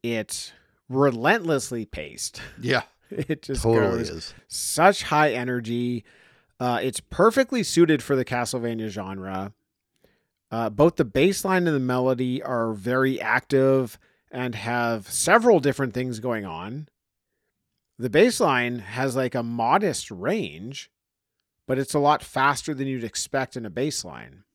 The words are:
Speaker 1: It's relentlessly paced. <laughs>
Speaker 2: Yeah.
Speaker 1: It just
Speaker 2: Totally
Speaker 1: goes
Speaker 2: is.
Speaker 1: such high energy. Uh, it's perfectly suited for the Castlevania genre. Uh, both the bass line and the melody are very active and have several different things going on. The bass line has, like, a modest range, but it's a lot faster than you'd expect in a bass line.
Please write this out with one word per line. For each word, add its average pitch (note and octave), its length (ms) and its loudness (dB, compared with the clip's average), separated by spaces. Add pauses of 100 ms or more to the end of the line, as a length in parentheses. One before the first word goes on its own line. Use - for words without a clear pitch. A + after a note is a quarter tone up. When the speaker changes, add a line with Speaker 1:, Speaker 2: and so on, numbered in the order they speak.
Speaker 1:
It's A#2 500 -6 (360)
relentlessly C#3 960 0
paced. - 560 -12 (100)
<laughs> - 100 -20
Speaker 2:
Yeah. B2 220 0 (280)
Speaker 1:
It D3+ 320 -4
just C3+ 200 -4
Speaker 2:
Totally A2 420 4
Speaker 1:
goes D#2+ 60 -6
Speaker 2:
is. E2 240 -12 (140)
Speaker 1:
such - 560 2
high D3+ 280 2
energy. A#2+ 720 -4 (560)
Uh, B2 220 0
it's - 180 -4
perfectly A#3 640 2
suited D#3+ 400 4
for C#3+ 140 0
the B2+ 80 0
Castlevania A#2 640 -4
genre. F#2+ 680 -8 (960)
Uh, A2+ 180 -2
both C#3 280 4
the C#3 100 2
bass D#3+ 380 2
line F#3 220 2
and D#3+ 80 2
the C#3 60 2
melody B2+ 600 0
are A#2 320 -2
very B2+ 440 0
active C3 800 2 (320)
and B2 240 -6
have A#2 560 -4
several A3 480 6
different C3+ 360 0
things B2+ 260 -4
going A2+ 240 -4
on. G2 440 -10 (1120)
The A#2+ 120 -4
bass A3 300 4
line B2 400 2
has, A#2+ 360 -4
like, C3 180 -2
a A#2+ 80 0
modest A#2+ 680 0
range, A2 800 -6 (760)
but C3 120 0
it's C3+ 160 -4
a D3 40 2
lot C#3+ 240 4
faster C#3 520 0
than C3+ 140 -4
you'd B2+ 160 -6
expect - 520 -6
in A#2 80 -8
a G#2 60 -8
bass C3+ 340 -4
line. C#2 400 -18 (100)